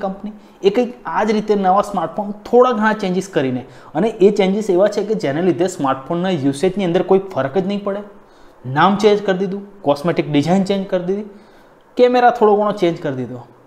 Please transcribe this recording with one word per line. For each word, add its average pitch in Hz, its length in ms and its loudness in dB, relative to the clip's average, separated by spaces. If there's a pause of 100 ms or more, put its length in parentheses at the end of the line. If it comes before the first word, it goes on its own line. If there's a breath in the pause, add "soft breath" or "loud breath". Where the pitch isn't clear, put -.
કંપની, 196 280 -8 (300 loud breath)
એ 196 80 4
કંઈક 240 200 0 (160)
આ 170 200 -2
જ 214 100 2
રીતે 214 200 0
નવા 196 340 2
સ્માર્ટફોન 196 420 -6 (160)
થોડા 247 300 2
ઘણા 214 240 0
changes 185 320 -4
કરીને, 127 280 -2 (320 loud breath)
અને 190 140 0
એ 208 220 4 (100)
changes 196 300 0
એવા 185 180 4
છે 202 160 -4
કે 214 100 -2
જેને 151 340 -2
લીધે 170 280 2
સ્માર્ટફોનના 170 580 -2 (120)
યુસેજની 185 420 -2
અંદર 180 220 2
કોઈ 190 120 4 (120)
ફરક 135 240 -2
જ 185 80 0
નહીં 202 180 -6
પડે. 202 180 -6 (640 soft breath)
નામ 160 400 2
change 208 220 4
કરી 185 160 0
દીધું, 196 200 -6 (200)
cosmetic 143 500 0
design 170 320 2
change 196 260 -2
કરી 180 200 -2
દીધી, 208 180 -4 (680 loud breath)
camera 247 420 6
થોડો 214 200 6
ઘણો 208 140 0
change 170 320 0
કરી 139 160 -4
દીધો, 123 200 -10 (260)